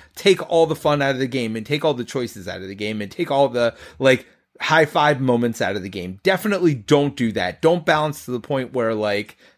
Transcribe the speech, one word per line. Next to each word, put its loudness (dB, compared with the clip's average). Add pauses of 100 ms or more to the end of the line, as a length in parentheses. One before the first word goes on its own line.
(140)
take 2
all 4
the 4
fun 0
out 2
of -4
the -2
game -4
and -8
take -2
all 2
the -6
choices -8
out -8
of -10
the -12
game -6
and -10
take -6
all 4
the, 0 (240)
like, 2 (320)
high 4
five 2
moments 0
out -2
of -6
the -10
game. -10
Definitely 0
don't 2
do -2
that. -6
Don't 2
balance -2
to -10
the -4
point -6
where, -2
like, -4 (220)